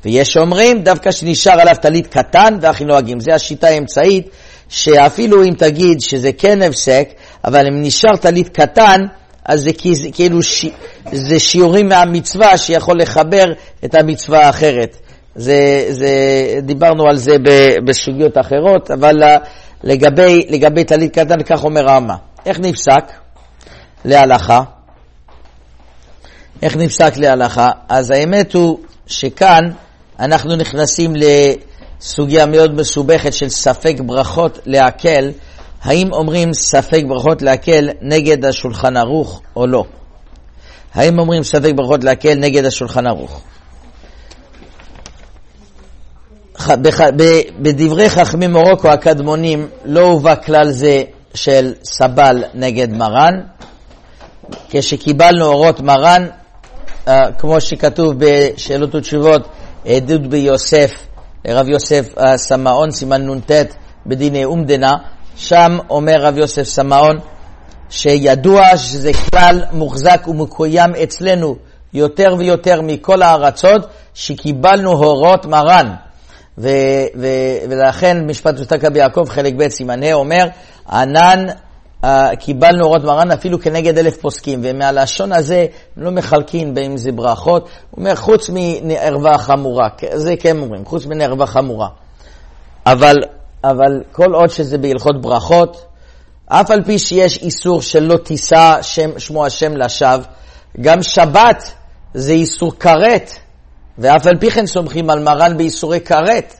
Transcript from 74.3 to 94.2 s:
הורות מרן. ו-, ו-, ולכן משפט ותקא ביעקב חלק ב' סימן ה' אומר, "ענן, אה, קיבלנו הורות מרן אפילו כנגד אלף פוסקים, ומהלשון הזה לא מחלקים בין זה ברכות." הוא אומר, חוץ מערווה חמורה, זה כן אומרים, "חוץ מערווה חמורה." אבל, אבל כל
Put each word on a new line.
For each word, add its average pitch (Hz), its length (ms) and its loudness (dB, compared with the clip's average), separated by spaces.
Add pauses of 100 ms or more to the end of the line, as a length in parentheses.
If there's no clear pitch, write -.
הורות 151 540 2
מרן. 151 460 2 (640)
ו-, 135 480 -2 (100)
ו-, 131 420 -4 (120)
ולכן 151 560 0
משפט 151 320 -4
ותקא 139 320 -2
ביעקב 147 400 0
חלק 139 280 -4
ב' 143 120 0
סימן 123 340 -8
ה' 160 100 -2
אומר, 156 340 0 (440)
"ענן, 170 540 2 (580)
אה, 135 320 0
קיבלנו 170 480 2
הורות 156 200 0
מרן 156 280 0
אפילו 170 280 -4
כנגד 165 380 -2
אלף 160 200 0
פוסקים, 135 460 -8
ומהלשון 139 680 -4
הזה 170 320 0 (320)
לא 175 140 -8
מחלקים 170 640 -4
בין 139 240 -8
זה 123 140 -8
ברכות." 120 580 -2 (220)
הוא - 60 -18
אומר, 185 180 -4
חוץ 214 340 -2 (340)
מערווה 147 540 0
חמורה, 131 500 -2 (260)
זה 156 260 -4
כן 160 180 0
אומרים, 107 280 -10
"חוץ - 200 -10
מערווה 143 400 -4
חמורה." 120 420 -4 (1000)
אבל, 135 300 4 (480)
אבל 135 480 0
כל 180 220 0